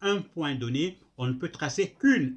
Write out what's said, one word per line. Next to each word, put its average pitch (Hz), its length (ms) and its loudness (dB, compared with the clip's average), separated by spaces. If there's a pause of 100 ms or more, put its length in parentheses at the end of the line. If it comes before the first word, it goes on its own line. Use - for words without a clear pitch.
un 202 220 0
point 147 320 -4
donné, 131 440 -2 (200)
on 127 80 -2
ne 127 80 0
peut - 160 -6
tracer 160 420 -4
qu'une 190 440 4